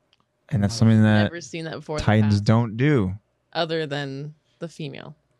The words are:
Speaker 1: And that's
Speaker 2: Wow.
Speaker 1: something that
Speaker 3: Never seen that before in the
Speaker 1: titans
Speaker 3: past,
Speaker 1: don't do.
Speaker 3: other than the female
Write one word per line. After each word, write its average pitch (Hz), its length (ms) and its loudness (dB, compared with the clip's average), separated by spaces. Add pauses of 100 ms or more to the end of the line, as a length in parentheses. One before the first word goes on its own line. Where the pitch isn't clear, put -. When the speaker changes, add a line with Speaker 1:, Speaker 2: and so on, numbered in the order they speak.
(500)
Speaker 1:
And 101 140 0
that's 101 120 0
Speaker 2:
Wow. - 40 -10
Speaker 1:
something 110 240 6
that 107 200 4
Speaker 3:
Never 104 180 -4
seen 165 240 -12
that 160 100 -10
before 156 220 -8
in - 40 -2
the - 40 -8
Speaker 1:
titans 107 300 4
Speaker 3:
past, 101 100 0
Speaker 1:
don't 113 320 2
do. 117 380 2 (380)
Speaker 3:
other 160 320 -4
than 143 480 -10 (260)
the 170 80 -10
female 147 480 -14 (240)